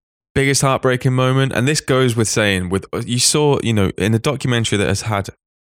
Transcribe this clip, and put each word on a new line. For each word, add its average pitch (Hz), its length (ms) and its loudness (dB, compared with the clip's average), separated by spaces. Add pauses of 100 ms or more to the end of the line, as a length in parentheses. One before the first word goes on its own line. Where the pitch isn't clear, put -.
(340)
Biggest 139 280 0
heartbreaking 131 500 0
moment, 131 400 0
and 120 160 0
this 151 140 -2
goes 127 340 0
with 113 100 0
saying, 95 440 0
with, 95 160 -2 (180)
you 120 140 -4
saw, 147 440 2
you 113 120 0
know, 98 240 2
in 110 160 2
a 113 40 2
documentary 120 600 -2
that 95 100 0
has 98 140 -2
had 104 260 -4 (420)